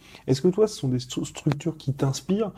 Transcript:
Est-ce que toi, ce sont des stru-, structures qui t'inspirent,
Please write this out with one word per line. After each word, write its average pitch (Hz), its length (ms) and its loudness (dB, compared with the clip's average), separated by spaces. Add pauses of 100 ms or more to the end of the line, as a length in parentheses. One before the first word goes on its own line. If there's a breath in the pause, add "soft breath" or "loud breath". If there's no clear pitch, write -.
(280 loud breath)
Est-ce 131 120 2
que 185 80 4
toi, 214 200 4
ce - 80 -8
sont 135 120 -2
des 123 120 0
stru-, - 260 -6
structures 156 500 -2
qui - 180 -4
t'inspirent, 185 640 0